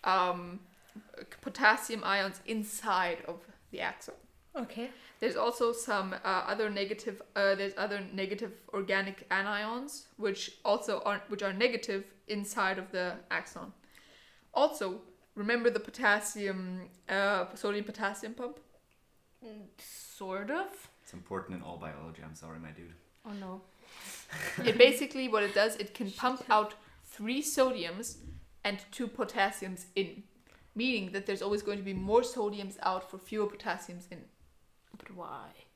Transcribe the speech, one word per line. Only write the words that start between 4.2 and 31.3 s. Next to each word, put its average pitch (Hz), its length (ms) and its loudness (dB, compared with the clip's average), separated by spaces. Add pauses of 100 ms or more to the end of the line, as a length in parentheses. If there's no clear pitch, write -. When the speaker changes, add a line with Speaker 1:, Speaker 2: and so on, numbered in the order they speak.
Speaker 2:
Okay. 240 340 -6 (300)
Speaker 1:
There's 226 160 2
also 233 360 2
some, 202 400 0 (120)
uh, 190 220 2
other 214 220 0
negative, 202 540 -4 (140)
uh, 196 180 6
there's 196 240 -2
other 202 220 0 (120)
negative 196 400 -2 (220)
organic 190 560 0
anions, 214 760 -2 (100)
which 196 480 -4
also 208 400 4
are, 202 240 2
which 208 140 -4
are 196 100 0
negative 202 520 2 (240)
inside 196 500 0
of 185 120 -8
the 180 240 -2 (160)
axon. - 420 -6 (800)
Also, 220 480 4 (360)
remember 233 340 4
the 214 100 0
potassium, 202 1080 0 (200)
uh, 196 460 2
sodium 208 300 -2
potassium 214 500 -4
pump? 247 240 -8 (840)
Speaker 2:
Mm, 214 220 -16 (120)
sort 196 720 -8
of. 349 160 0 (380)
Speaker 3:
It's - 100 -20
important 92 440 -6
in 78 40 -10
all 80 160 -10
biology. 78 460 -12
I'm 78 100 -14
sorry, 80 240 -14
my 80 140 -14
dude. 82 200 -16 (320)
Speaker 2:
Oh 214 80 -12
no. 190 300 -10 (480)
Speaker 1:
<laughs> - 560 -8
It 226 120 4
basically, 262 500 8
what 214 160 6
it 202 100 0
does, 214 220 6
it 202 180 -6
can 202 160 -4
pump 254 400 -2
out 214 240 6 (300)
three 233 380 -2
sodiums 226 760 0 (460)
and 202 140 -2 (140)
two 240 160 -4
potassiums 196 800 -2 (100)
in, 190 260 0 (520)
meaning 214 380 0
that 196 140 -4
there's 196 160 -2